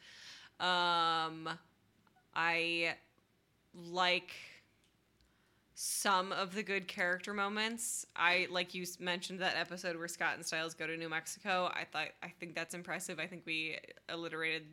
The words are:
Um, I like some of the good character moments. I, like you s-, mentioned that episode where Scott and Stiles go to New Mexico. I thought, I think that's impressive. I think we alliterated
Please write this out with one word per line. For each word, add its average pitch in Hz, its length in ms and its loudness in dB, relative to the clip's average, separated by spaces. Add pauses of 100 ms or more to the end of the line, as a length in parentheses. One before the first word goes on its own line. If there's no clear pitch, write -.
(600)
Um, 165 880 4 (880)
I 165 600 4 (800)
like 180 560 2 (1400)
some 190 560 2
of 185 240 -2
the 214 80 -2
good 190 240 -2
character 180 440 0
moments. 214 840 -2
I, 175 340 6
like 180 240 0
you 185 80 -4
s-, 180 180 -6
mentioned 180 420 -2
that 175 140 2
episode 175 400 -2
where 165 120 -6
Scott 165 260 0
and 165 100 -8
Stiles 165 300 -2
go 160 140 -6
to 160 100 -4
New 165 120 -6
Mexico. 180 600 0
I - 120 -4
thought, 151 240 -4 (160)
I 165 60 -8 (100)
think 165 160 -10
that's 165 180 -4
impressive. 175 460 -6
I 160 80 -4
think 180 180 -12
we 160 320 -2 (320)
alliterated 160 640 -2